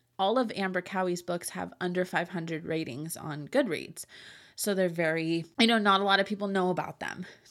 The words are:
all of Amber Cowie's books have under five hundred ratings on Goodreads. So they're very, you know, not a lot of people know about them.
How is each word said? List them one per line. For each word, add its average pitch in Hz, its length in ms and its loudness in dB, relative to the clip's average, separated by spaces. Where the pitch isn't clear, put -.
all 202 200 4
of 233 180 2
Amber 185 260 0
Cowie's 180 400 -2
books 175 280 -4
have 180 300 -6
under 180 240 0
five 175 260 -2
hundred 165 360 -6
ratings 160 500 -4
on 147 300 -8
Goodreads. - 600 -2
So 208 140 0
they're 185 160 4
very, 165 560 0
you 233 60 10
know, 233 100 6
not 202 240 6
a 202 40 0
lot 196 140 4
of 196 80 2
people 202 220 -4
know 190 220 2
about 160 280 -4
them. - 280 -8